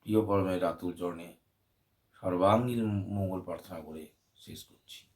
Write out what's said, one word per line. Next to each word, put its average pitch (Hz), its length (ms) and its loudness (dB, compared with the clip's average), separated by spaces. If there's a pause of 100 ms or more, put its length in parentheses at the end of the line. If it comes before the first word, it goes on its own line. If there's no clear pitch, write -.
প্রিয় 107 240 2
পরমের 92 380 2
আতুল 87 280 -2
চরণে 87 440 -8 (840)
সর্বাঙ্গীন 110 680 4
মঙ্গল 98 540 -2
প্রার্থনা 85 400 -10
করে 78 280 -14 (280)
শেষ - 280 -16
করছি। - 520 -20